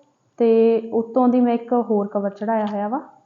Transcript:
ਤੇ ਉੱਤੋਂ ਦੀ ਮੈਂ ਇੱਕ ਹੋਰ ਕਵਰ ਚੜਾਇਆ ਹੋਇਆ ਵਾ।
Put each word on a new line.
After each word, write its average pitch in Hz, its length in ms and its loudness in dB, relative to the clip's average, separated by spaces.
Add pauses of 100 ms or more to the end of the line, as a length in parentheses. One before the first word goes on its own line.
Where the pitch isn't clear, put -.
(380)
ਤੇ 226 440 4 (120)
ਉੱਤੋਂ 226 340 0
ਦੀ 247 120 4
ਮੈਂ 240 140 2
ਇੱਕ 233 200 -4
ਹੋਰ 220 340 0
ਕਵਰ 202 220 -4
ਚੜਾਇਆ 214 360 -4
ਹੋਇਆ 208 220 -6
ਵਾ। 262 140 -6 (240)